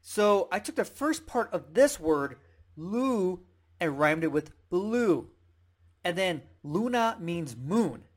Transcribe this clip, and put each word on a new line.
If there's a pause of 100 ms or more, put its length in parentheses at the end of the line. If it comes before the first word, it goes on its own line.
So
I
took
the
first
part
of
this
word, (400)
lu, (380)
and
rhymed
it
with (180)
blue. (760)
And
then (220)
Luna
means
moon. (140)